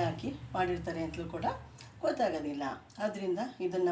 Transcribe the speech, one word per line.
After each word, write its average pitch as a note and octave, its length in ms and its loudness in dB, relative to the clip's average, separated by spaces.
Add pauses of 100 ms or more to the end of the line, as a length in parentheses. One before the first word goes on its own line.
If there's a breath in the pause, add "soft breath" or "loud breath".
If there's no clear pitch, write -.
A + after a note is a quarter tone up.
ಹಾಕಿ E3 240 0 (260)
ಮಾಡಿರ್ತಾರೆ F3 500 0
ಅಂತಲೂ E3+ 200 -4 (100)
ಕೂಡ E3 100 -2 (580 loud breath)
ಗೊತ್ತಾಗೋದಿಲ್ಲ. D#3 600 2 (400)
ಆದ್ದರಿಂದ G3 380 2 (240)
ಇದನ್ನು F3+ 260 4